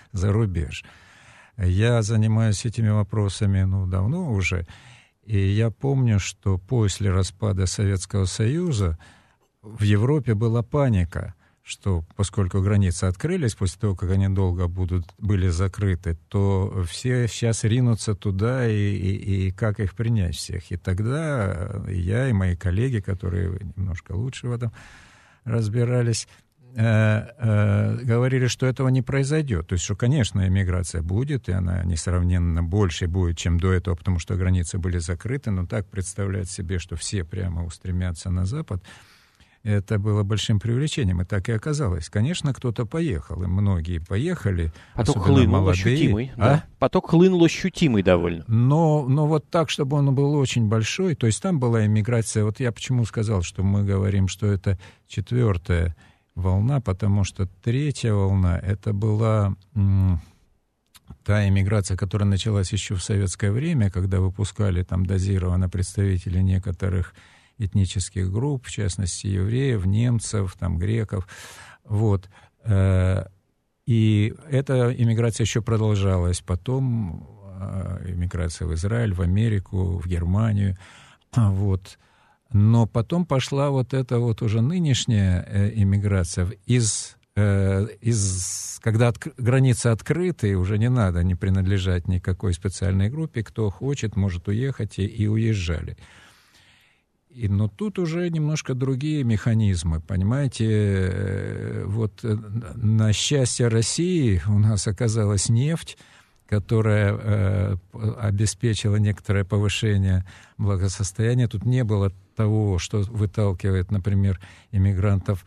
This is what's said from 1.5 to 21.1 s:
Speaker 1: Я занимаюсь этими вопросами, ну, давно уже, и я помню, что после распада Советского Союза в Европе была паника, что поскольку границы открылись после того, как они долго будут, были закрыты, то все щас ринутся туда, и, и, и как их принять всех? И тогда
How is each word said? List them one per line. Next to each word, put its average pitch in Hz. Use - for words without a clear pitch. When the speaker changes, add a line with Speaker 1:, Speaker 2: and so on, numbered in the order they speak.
Speaker 1:
Я 107
занимаюсь 110
этими 113
вопросами, 101
ну, 95
давно 120
уже, 92
и 104
я 104
помню, 127
что 92
после 101
распада 95
Советского 98
Союза 113
в 107
Европе 113
была 113
паника, 98
что 87
поскольку 95
границы 98
открылись 143
после -
того, 101
как 87
они 98
долго 92
будут, 90
были 95
закрыты, 90
то 98
все 127
щас 113
ринутся 117
туда, 113
и, 110
и, 95
и 95
как 104
их 101
принять 107
всех? -
И 92
тогда 104